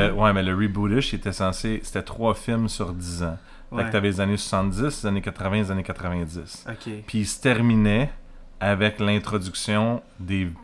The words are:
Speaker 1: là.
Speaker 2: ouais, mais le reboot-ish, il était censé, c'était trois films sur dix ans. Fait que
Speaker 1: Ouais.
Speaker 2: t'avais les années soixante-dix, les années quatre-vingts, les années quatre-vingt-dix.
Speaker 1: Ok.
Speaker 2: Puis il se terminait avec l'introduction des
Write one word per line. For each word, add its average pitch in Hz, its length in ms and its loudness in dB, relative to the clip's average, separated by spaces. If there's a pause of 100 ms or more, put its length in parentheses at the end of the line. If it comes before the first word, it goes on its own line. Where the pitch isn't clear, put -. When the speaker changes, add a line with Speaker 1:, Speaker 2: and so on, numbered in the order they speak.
Speaker 1:
là. 101 60 0
Speaker 2:
ouais, 104 180 6
mais 95 100 2
le 92 120 0
reboot-ish, 104 580 2
il 104 40 -2
était 95 160 -4
censé, 101 500 -2
c'était 98 200 -6
trois 113 320 0
films 113 340 0
sur 90 240 -4
dix 87 300 -6
ans. 82 160 -2 (320)
Fait - 60 -8
que 95 100 0
Speaker 1:
Ouais. 110 40 -4
Speaker 2:
t'avais 101 180 2
les 98 120 0
années 101 160 2
soixante-dix, 98 680 0
les - 40 -2
années 101 160 0
quatre-vingts, 95 340 -2
les 101 140 2
années 95 120 0
quatre-vingt-dix. 87 880 -6
Speaker 1:
Ok. 113 240 -10 (140)
Speaker 2:
Puis 110 120 -2
il 104 80 2
se - 140 -6
terminait 117 720 4 (500)
avec 101 400 2
l'introduction 104 1000 0 (200)
des 92 280 0 (160)